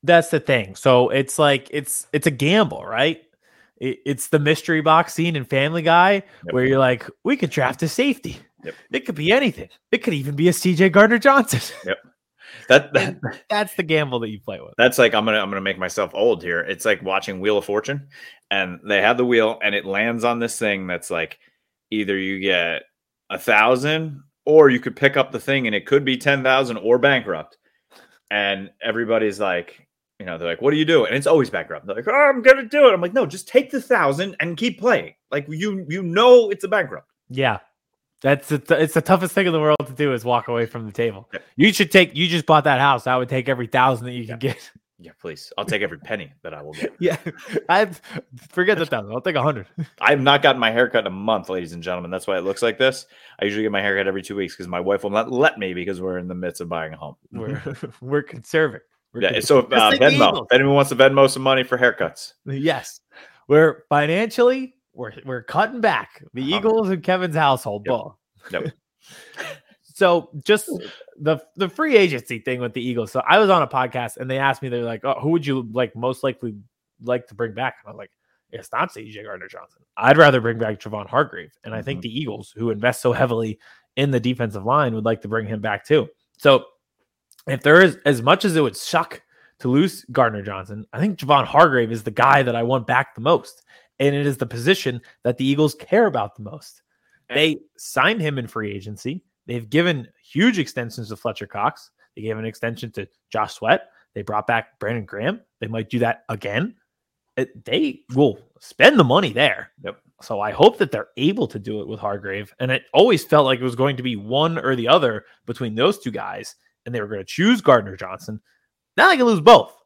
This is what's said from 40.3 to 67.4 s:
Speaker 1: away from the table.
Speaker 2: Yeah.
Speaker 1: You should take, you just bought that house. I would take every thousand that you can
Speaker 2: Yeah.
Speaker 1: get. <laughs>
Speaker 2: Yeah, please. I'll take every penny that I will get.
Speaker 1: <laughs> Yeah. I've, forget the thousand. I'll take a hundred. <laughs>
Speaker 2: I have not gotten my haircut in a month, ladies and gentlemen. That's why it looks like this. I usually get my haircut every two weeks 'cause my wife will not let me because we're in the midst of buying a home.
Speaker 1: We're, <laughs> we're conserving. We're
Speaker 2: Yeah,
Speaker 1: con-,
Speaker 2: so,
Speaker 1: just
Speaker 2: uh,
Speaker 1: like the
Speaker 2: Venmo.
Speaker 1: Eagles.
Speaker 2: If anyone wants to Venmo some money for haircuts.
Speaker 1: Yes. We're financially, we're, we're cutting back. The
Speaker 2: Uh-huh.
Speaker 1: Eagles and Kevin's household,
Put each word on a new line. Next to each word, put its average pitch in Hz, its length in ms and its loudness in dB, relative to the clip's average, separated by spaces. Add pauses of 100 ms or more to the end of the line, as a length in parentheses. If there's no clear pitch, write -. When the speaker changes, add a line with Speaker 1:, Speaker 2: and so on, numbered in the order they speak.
Speaker 1:
away 120 180 -2
from 113 200 -10
the 104 80 -12
table. 107 400 -4
Speaker 2:
Yeah. 95 60 -10 (180)
Speaker 1:
You 202 160 6
should 185 180 0
take, 180 240 4
you 160 140 -2
just 165 160 -2
bought 156 180 4
that 139 160 2
house. 135 260 2
I 127 120 0
would 127 100 -4
take 131 220 -4
every 123 180 -4
thousand 127 380 0
that 123 80 -12
you 123 120 -10
can 113 160 -14
Speaker 2:
Yeah. 131 120 -4
Speaker 1:
get. - 220 -18
<laughs> - 60 -20 (180)
Speaker 2:
Yeah, 85 200 -20
please. 78 380 -16
I'll 104 80 -6
take 104 160 -4
every 92 160 -6
penny 92 340 -12 (120)
that 80 100 -14
I 73 80 -18
will 73 100 -16
get. - 240 -10
Speaker 1:
<laughs> - 40 -20
Yeah. 165 180 0 (500)
I've, 185 320 0 (480)
forget 185 300 0
the 165 80 -2
thousand. 107 260 -8
I'll 120 80 -6
take 175 160 -6
a 131 80 0
hundred. 135 240 -4 (160)
<laughs> - 160 -18
Speaker 2:
I 120 120 4
have 143 100 2
not 139 200 4
gotten 135 200 4
my 113 100 2
haircut 120 300 2
in 101 60 -4
a - 20 -4
month, 98 400 -4
ladies 90 240 -6
and 85 100 -16
gentlemen. 90 260 -8
That's 92 160 -8
why 95 120 -4
it 87 80 -6
looks 98 160 -6
like 117 160 -2
this. 131 300 0 (340)
I - 20 -4
usually 104 200 -2
get 107 100 -2
my 98 80 -2
haircut 98 260 0
every 95 140 -4
two 98 160 -10
weeks 95 180 -6
'cause 90 140 -14
my 90 100 -6
wife 95 240 -2
will 104 60 -4
not 107 200 -2
let 127 300 0
me 95 140 -6
because 90 260 -8
we're 90 200 -6
in 90 100 -12
the 92 60 -10
midst 90 260 -10
of 85 80 -12
buying 80 240 -8
a 78 40 -20
home. 73 200 -16 (160)
Speaker 1:
We're, 113 280 -10 (220)
<laughs> 123 180 -16
we're 139 200 -4
conserving. 139 580 -4 (320)
We're 117 120 -8
Speaker 2:
Yeah, 92 100 2
Speaker 1:
con-, 113 80 -2
Speaker 2:
so, 131 220 4
Speaker 1:
just - 100 -4
Speaker 2:
uh, 110 160 6
Speaker 1:
like 104 100 2
the 127 60 6
Speaker 2:
Venmo. 135 240 6
Speaker 1:
Eagles. 117 200 -4
Speaker 2:
If 151 60 6
anyone 139 200 4
wants 139 160 4
to 135 40 -4
Venmo 135 340 6
some 135 140 -8
money 131 200 2
for 127 140 -4
haircuts. 113 580 -2 (100)
Speaker 1:
Yes. 139 560 -6 (480)
We're 151 400 4
financially, 226 840 0 (180)
we're, 113 180 -12 (140)
we're 127 180 -10
cutting 220 380 -2
back. 175 420 -2 (100)
The 127 100 -8
Speaker 2:
Uh-huh. 151 120 -2
Speaker 1:
Eagles 214 360 0
and 180 120 -4
Kevin's 185 320 -2
household, 127 500 0